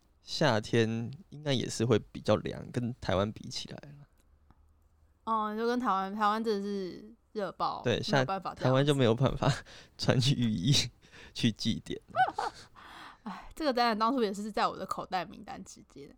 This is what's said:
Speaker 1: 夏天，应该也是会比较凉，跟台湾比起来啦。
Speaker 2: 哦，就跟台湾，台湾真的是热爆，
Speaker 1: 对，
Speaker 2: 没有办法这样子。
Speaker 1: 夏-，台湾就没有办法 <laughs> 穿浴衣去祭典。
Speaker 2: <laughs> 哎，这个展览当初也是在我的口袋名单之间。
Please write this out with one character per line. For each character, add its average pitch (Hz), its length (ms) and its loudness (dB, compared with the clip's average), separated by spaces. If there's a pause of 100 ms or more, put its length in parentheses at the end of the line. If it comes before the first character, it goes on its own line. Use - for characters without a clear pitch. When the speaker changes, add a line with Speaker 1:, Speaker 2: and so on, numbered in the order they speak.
(220)
Speaker 1:
夏 123 380 2
天， 113 500 2 (200)
应 143 120 -16
该 143 100 -2
也 123 160 0
是 - 160 -2
会 107 140 6
比 - 220 -12
较 - 160 2
凉， - 340 -4
跟 120 300 -4
台 - 160 0
湾 101 160 2
比 - 160 -14
起 - 220 -10
来 - 60 -12 (220)
啦。 143 80 -20 (1160)
Speaker 2:
哦， 214 320 -2
就 226 100 -2
跟 240 140 2
台 240 80 0
湾， 190 260 0
台 214 140 2
湾 214 140 2
真 220 140 0
的 202 60 -2
是 196 420 -6 (280)
热 202 180 -4
爆， - 320 -4
Speaker 1:
对， 120 180 2 (120)
Speaker 2:
没 143 60 6
有 131 60 4
办 190 160 -2
法 - 140 -8
这 - 80 -14
样 - 0 -
子。 - 0 -
Speaker 1:
夏-， - 60 2
台 127 40 4
湾 135 140 4
就 147 80 4
没 135 100 4
有 113 80 6
办 123 240 2
法 - 160 2 (180)
<laughs> - 280 -20
穿 - 180 2 (200)
浴 117 160 2
衣 104 200 2 (640)
去 120 160 2
祭 - 340 -2
典。 - 180 -8
Speaker 2:
<laughs> - 1200 -6
哎， 190 320 -12
这 320 80 -4
个 285 80 4
展 240 140 2
览 220 120 2
当 226 160 2
初 262 80 0
也 196 100 0
是 208 200 -8
在 208 160 2
我 - 80 -8
的 190 100 -8
口 - 180 -6
袋 180 200 -4
名 - 180 -16
单 170 220 -14
之 - 240 -20
间。 143 300 -20